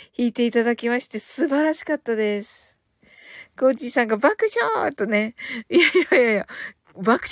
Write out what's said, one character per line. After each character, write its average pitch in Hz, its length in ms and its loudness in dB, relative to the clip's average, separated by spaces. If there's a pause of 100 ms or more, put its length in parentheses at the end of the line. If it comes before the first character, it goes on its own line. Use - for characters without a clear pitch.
(180)
弾 240 100 0
い 220 60 -4
て 240 120 0
い 233 60 0
た 233 140 2
だ 233 100 0
き 233 140 -4
ま 247 100 0
し - 80 -12
て、 214 120 -8
素 - 280 -4
晴 285 160 2
ら 311 100 2
し - 120 -12
か 311 80 -2
っ 294 60 -2
た 226 180 -4
で 208 260 -2
す。 - 320 -20 (800)
コ 262 100 4
ー 269 60 6
ジ 240 140 -8
ー - 20 -8
さ 247 140 2
ん 220 60 -4
が 220 80 0
爆 349 360 2
笑 453 400 0
と 214 120 -4
ね。 214 300 -2 (340)
い - 100 4
や 339 80 6
い - 40 0 (200)
や 269 80 4
い 254 60 6
や 233 80 2
い - 20 2
や、 - 120 -4 (500)
爆 208 340 2